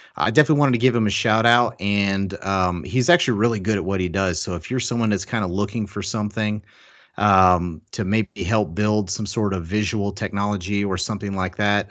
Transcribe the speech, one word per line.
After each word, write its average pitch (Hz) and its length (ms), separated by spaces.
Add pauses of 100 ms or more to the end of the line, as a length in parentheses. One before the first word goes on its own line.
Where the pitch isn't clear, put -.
(160)
I 87 140
definitely 143 300
wanted 139 120
to 120 60
give 120 180
him 110 100
a 101 40
shout 110 340
out, 120 340
and, 98 640
um, 90 420
he's 117 260
actually 131 260
really 110 240
good 104 160
at 90 80
what 95 160
he 90 80
does. 90 320
So 95 140
if 82 160
you're 127 100
someone 117 300
that's 101 160
kinda 107 200
looking 101 400
for 98 160
something, 107 600 (560)
um, 90 720
to 104 160
maybe 104 360
help 92 320
build 107 360
some - 160
sort 104 260
of 90 140
visual 101 460
technology 101 720
or 98 140
something 98 400
like 92 200
that, 104 340